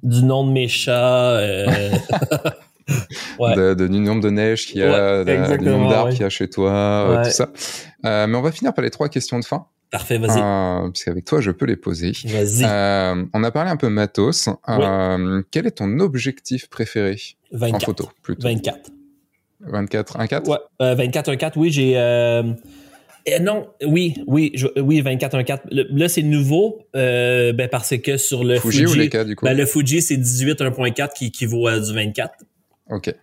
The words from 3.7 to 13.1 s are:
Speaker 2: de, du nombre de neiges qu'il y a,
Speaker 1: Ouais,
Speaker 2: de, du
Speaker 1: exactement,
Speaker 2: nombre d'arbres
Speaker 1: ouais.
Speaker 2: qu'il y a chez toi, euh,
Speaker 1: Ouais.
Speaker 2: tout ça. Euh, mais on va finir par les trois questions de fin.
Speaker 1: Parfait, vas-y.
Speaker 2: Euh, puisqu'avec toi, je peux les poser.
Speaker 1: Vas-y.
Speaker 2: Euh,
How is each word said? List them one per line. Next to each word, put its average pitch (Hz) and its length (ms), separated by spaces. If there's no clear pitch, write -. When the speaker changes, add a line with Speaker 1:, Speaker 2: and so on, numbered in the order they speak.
Speaker 2:
de, 92 120
du 98 140
nombre 104 220
de 104 80
neiges 110 360
qu'il - 140
y - 20
a, 98 80
Speaker 1:
Ouais, 98 280
Speaker 2:
de, 92 60
du - 60
Speaker 1:
exactement, 135 360
Speaker 2:
nombre 127 120
d'arbres 110 180
Speaker 1:
ouais. 127 60
Speaker 2:
qu'il 123 80
y - 20
a 98 60
chez 95 180
toi, 98 240
euh, 101 460
Speaker 1:
Ouais. 117 60
Speaker 2:
tout 120 60
ça. 123 200
Euh, 107 200
mais 113 120
on - 20
va 147 100
finir 240 220
par 135 100
les 120 80
trois 143 200
questions 127 280
de 120 60
fin. - 220
Speaker 1:
Parfait, 113 280
vas-y. 110 200
Speaker 2:
Euh, 92 520
puisqu'avec 90 340
toi, 151 160
je 101 100
peux 113 160
les 110 100
poser. 85 360
Speaker 1:
Vas-y. 107 380
Speaker 2:
Euh, 98 680